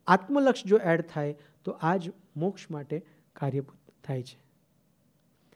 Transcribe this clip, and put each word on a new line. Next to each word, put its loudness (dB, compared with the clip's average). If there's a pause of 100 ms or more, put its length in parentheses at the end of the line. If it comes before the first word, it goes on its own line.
આત્મલક્ષ 2
જો 6
એડ 2
થાય, -6 (280)
તો -8
આ 0
જ -6 (240)
મોક્ષ -6
માટે -8 (340)
કાર્યભૂત -6 (120)
થાય -8
છે. -18 (1160)